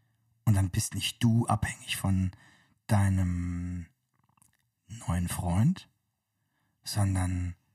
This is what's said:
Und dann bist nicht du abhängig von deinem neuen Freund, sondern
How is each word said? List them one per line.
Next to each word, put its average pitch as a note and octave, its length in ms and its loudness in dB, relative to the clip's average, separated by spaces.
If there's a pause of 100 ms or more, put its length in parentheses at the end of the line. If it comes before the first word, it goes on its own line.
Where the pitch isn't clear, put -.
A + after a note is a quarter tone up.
(460)
Und A2 80 6
dann F#2+ 160 2
bist - 260 -2
nicht - 280 -6
du A#2 240 4
abhängig - 500 -4
von F#2+ 340 0 (560)
deinem F2+ 1000 0 (1000)
neuen F2+ 400 -4
Freund, G2 640 0 (920)
sondern F#2 720 -2 (200)